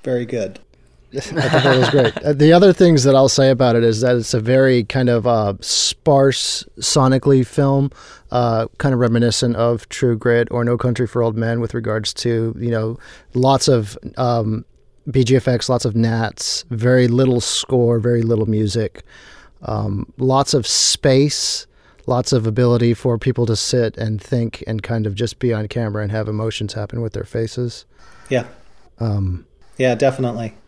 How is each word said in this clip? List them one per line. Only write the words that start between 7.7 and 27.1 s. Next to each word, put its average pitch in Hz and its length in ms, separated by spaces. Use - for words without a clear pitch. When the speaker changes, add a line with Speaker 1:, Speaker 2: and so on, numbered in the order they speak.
Speaker 2:
uh, 117 360
kind 139 140
of 120 80
reminiscent 117 560
of 117 320
True 117 300
Grit 117 320
or 120 140
No 120 120
Country 120 300
for 120 160
Old 110 140
Men 117 240
with 117 120
regards 110 420
to, 113 440
you 120 120
know, 113 280
lots 131 360
of, 113 280
um, 117 480
B 131 140
G 123 140
F 120 100
X, 123 220
lots 123 160
of 107 100
gnats, 113 760
very 123 360
little 123 340
score, 120 600
very 120 220
little 113 240
music, 107 580
um, 104 560
lots 131 340
of 131 140
space, - 1000
lots 123 260
of 117 120
ability 120 480
for 117 240
people 120 300
to 113 80
sit 120 420
and 110 240
think 117 460
and 110 160
kind 113 240
of 98 80
just 113 240
be 123 140
on 107 160
camera 107 340
and 101 80
have 110 160
emotions 107 460
happen 113 300
with 110 100